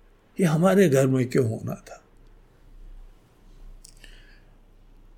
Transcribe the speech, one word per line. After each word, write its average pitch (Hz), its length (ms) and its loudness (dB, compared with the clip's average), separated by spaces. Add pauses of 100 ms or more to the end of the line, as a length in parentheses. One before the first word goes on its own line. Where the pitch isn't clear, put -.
(400)
ये - 40 2
हमारे 180 440 4
घर 135 180 4
में 131 220 0
क्यों 127 220 0
होना 110 240 -8
था?" - 300 -20 (3250)